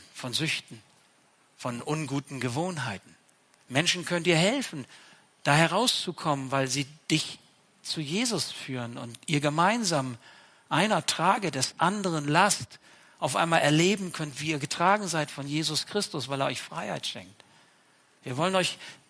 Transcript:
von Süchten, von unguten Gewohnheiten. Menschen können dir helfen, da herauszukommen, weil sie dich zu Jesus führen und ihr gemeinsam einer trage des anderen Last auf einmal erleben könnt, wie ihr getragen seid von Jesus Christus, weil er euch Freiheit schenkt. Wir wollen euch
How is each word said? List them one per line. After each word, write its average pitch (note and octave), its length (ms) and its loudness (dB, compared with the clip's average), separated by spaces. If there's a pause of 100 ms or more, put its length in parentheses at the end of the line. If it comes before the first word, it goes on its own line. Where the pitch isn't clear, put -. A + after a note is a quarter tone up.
(140)
von B2 200 -10
Süchten, C3 480 -4 (760)
von A#2+ 240 -6
unguten C#3+ 580 -4
Gewohnheiten. B2+ 760 -4 (520)
Menschen E3 380 0
können E3+ 200 -2
dir E3+ 120 6
helfen, F#3+ 480 0 (580)
da C#3+ 120 4
herauszukommen, D#3+ 960 0
weil C3+ 160 0
sie C3 180 -2 (240)
dich - 300 0 (420)
zu - 200 -6
Jesus F#3 500 -2
führen B2 460 -8
und A#2+ 200 -12 (100)
ihr D3 120 0
gemeinsam D#3 800 2 (520)
einer F3 360 2
trage F#3 460 2
des C3 260 -2
anderen E3+ 500 0
Last E3+ 520 2 (400)
auf C#3 160 0
einmal E3 260 4
erleben F3 500 4
könnt, D3 300 -8
wie D3+ 80 -4
ihr D3+ 100 -2
getragen F#3+ 480 2
seid D#3 240 0
von C#3+ 160 -8
Jesus D3+ 380 -2
Christus, E3 420 -4
weil C#3 140 -2
er C#3 60 2
euch C3+ 140 -4
Freiheit E3+ 460 -8
schenkt. F#2+ 360 -12 (800)
Wir B2+ 140 -8
wollen F#3 180 0
euch F3+ 220 0 (320)